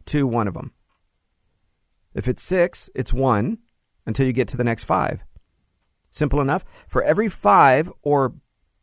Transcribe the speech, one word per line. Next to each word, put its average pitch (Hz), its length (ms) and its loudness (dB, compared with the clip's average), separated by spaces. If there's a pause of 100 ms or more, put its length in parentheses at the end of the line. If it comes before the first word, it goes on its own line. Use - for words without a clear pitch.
two, 143 220 -2
one 117 200 -2
of 90 60 -4
them. - 200 -12 (1400)
If 101 140 -6
it's - 160 -4
six, - 520 0
it's - 180 -2
one 131 460 0 (460)
until 127 200 0
you 127 80 0
get 117 160 0
to 117 80 -8
the 120 60 -2
next 117 220 -2
five. - 380 -2 (880)
Simple 147 300 0
enough. 139 240 -2 (220)
For - 160 -2
every 190 260 0
five 165 600 4 (100)
or, 143 320 0 (500)